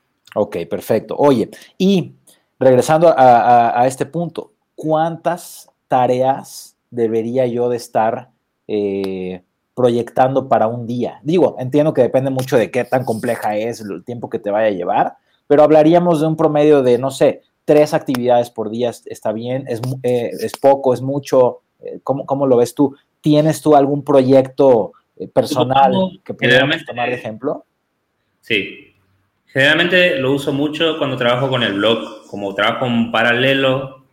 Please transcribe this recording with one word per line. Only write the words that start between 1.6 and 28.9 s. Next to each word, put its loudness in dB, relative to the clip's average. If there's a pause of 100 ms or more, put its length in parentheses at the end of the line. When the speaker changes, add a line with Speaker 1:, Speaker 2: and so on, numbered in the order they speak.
Speaker 1:
y 0 (460)
regresando 4
a, 6
a, 6
a 2
este -4
punto, -10 (220)
¿cuántas -6 (180)
tareas -2 (140)
debería -2
yo -2
de -2
estar, -4 (360)
eh, -6 (320)
proyectando 0
para 2
un -8
día? -6
Digo, 0
entiendo 0
que 0
depende 0
mucho -2
de 0
qué -4
tan -2
compleja -4
es, -6
el -12
tiempo -12
que -6
te -8
vaya 0
a 2
llevar, -2 (300)
pero 6
hablaríamos 4
de 0
un -2
promedio 4
de, 4
no -4
sé, 0 (240)
tres 4
actividades 0
por -8
día, -4
¿est-, -12
está -8
bien? -8
¿Es -6
mu-, -6
eh, -2 (100)
es -6
poco, 2
es -6
mucho? 0 (220)
Eh, -16
¿cómo, -4
cómo -2
lo 2
ves 2
tú? 0 (240)
¿Tienes 2
tú 4
algún 2
proyecto, 2 (260)
eh, -12
personal 0
Speaker 2:
Yo -2 (160)
Speaker 1:
que -12
pudiéramos -18
Speaker 2:
generalmente 0
Speaker 1:
tomar -6
de -4
ejemplo? -10 (720)
Speaker 2:
Sí. -6 (580)